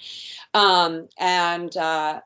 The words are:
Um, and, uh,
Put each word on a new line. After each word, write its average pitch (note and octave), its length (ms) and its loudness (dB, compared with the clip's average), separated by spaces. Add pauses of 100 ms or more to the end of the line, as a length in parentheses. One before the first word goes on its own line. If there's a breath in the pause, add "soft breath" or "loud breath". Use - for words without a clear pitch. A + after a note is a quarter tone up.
(520 loud breath)
Um, F3+ 560 4 (100)
and, F3 580 0
uh, D#3 500 -2